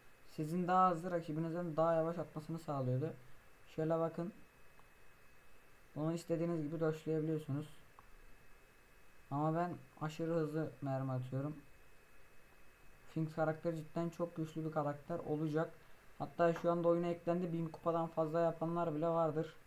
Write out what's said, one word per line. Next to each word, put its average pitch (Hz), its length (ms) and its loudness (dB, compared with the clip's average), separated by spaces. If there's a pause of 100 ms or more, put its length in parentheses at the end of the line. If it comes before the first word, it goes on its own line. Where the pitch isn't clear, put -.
(300)
sizin 165 380 -2
daha 185 220 8
hızlı, 170 200 -2
rakibinizden 160 680 -2
daha 165 180 6
yavaş 165 240 2
atmasını 160 400 -6
sağlıyordu. 135 540 0 (640)
Şöyle 160 220 2
bakın. 165 340 -2 (1600)
Bunu 156 160 0
istediğiniz 165 500 0
gibi 160 180 -2
dodge'layabiliyorsunuz. 156 840 0 (1600)
Ama 151 240 2
ben 175 160 2 (300)
aşırı 160 340 -2
hızlı 156 360 0 (120)
mermi 135 300 0
atıyorum. 131 440 -2 (1600)
Finks 160 200 0
karakteri 160 420 0
cidden 165 320 -4
çok 170 280 -4
güçlü 156 280 -4
bir 156 80 -2
karakter 147 460 -2
olacak. 156 560 0 (440)
Hatta - 340 4
şu 170 200 2
anda 170 160 4
oyuna 170 180 6
eklendi. 170 460 0
Bin 165 160 0
kupadan 165 380 0
fazla 160 340 2
yapanlar 165 540 2
bile 165 140 2
vardır. 160 460 2 (120)